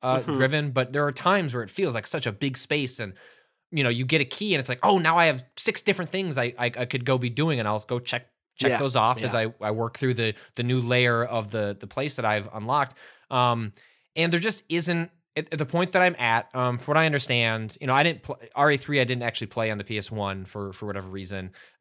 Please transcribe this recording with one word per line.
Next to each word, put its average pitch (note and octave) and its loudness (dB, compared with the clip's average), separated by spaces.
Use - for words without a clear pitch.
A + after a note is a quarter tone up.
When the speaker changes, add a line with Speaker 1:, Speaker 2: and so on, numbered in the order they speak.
Speaker 1:
uh, B2+ 0
Speaker 2:
Mm-hmm. C3+ -4
Speaker 1:
driven, C#3 2
but B2+ -2
there D3 2
are C#3+ 0
times F3 0
where A#2+ -4
it G2+ -10
feels E3+ -2
like A2 -4
such D3 -4
a A2 0
big C3 -4
space C#3+ -4
and, G2 -8
you D3+ 0
know, B2 4
you A#2+ 0
get D3 2
a C#3 0
key G3+ -4
and C#3+ 2
it's B2+ -6
like, B2 -4
"Oh, G3+ 4
now E3 4
I E3+ 6
have C3 2
six - 0
different F#3 0
things F#3 -2
I, A#2+ -2
I, B2 0
I B2 -2
could B2 -4
go C3 2
be B2 -2
doing, C#3+ 0
and G#2+ 0
I'll G#2+ 0
go A#2+ -4
check, B2 -6
check - 0
Speaker 2:
Yeah. A#3+ 2
Speaker 1:
those C3+ 0
off A#2 4
as A#2 -2
Speaker 2:
Yeah. A2+ 0
Speaker 1:
I, G#2 -6
I G#2+ 0
work A2+ -4
through B2+ 0
the, A2+ -2
the A#2+ -4
new B2+ 2
layer A#2+ 4
of A2 -4
the, G#2 -2
the - -16
place C#3 -6
that B2 -4
I've G#2+ 0
unlocked." B2+ -2
Um, A#2+ 2
and E3+ 0
there E3+ 2
just G#3+ -2
isn't, E3+ 0
at, D#3+ -6
at D#3 -4
the D3+ 0
point F3 0
that F#3 4
I'm F3+ 4
at, A#2 2
um, B2+ 0
from D3 -4
what D3+ 4
I D#3+ 6
understand, A#2 0
you C#3+ -4
know, C3 2
I C#3 6
didn't E3 0
pl-, - -10
R C#3+ 6
E C#3+ 2
three, C#3+ 0
I - 4
didn't A#2+ -2
actually A#2 -4
play A2 -2
on G#2+ -4
the G2+ -8
P G#2+ -6
S G2+ -6
one G2 -6
for, G2+ -10
for G#2+ -12
whatever F#2+ -8
reason. F#2+ -10